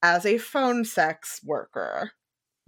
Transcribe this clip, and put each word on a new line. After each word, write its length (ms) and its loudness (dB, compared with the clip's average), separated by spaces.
as 240 4
a 120 4
phone 460 0
sex 600 -2
worker. 680 -6